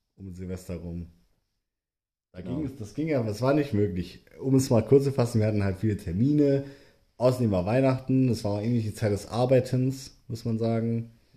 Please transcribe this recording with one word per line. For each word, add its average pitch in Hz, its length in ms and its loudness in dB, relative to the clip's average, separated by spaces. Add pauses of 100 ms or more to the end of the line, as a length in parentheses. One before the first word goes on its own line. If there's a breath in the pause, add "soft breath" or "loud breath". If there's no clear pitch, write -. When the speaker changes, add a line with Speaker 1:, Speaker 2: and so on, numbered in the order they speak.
(160)
Speaker 1:
um 95 180 -16
Silvester 92 440 -10
rum. 85 300 -10 (1300)
Da 90 80 -16
Speaker 2:
Genau. 90 160 -6
Speaker 1:
ging 156 100 -4
es, - 100 -10
das 104 160 -14
ging 151 140 -4
ja, 135 160 0
das 107 180 -4
war 135 120 2
nicht 147 200 0
möglich. 92 500 -2 (160)
Um 135 160 0
es 131 140 4
mal 113 160 6
kurz 139 200 6
zu 135 60 0
fassen, 120 280 0
wir 107 80 2
hatten 104 160 0
halt 95 140 0
viele 107 200 -2
Termine. 139 680 2 (520 loud breath)
Außerdem 120 340 2
war 90 140 0
Weihnachten, 131 640 2
es 107 140 -2
war 101 100 -2
auch 104 80 -4
ähnlich 113 240 0
die 104 80 -6
Zeit 107 180 0
des 98 160 -4
Arbeitens, 127 880 0 (100)
muss 117 180 -10
man 110 140 -4
sagen. 113 520 -2 (260 soft breath)